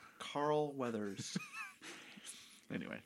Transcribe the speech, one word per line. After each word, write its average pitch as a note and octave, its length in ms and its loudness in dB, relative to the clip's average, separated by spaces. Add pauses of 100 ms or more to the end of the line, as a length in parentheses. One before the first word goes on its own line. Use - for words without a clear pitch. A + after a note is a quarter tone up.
(180)
Carl D3+ 540 4
Weathers. A2+ 680 0
<laughs> C6+ 60 -8 (1200)
Anyway, - 340 -2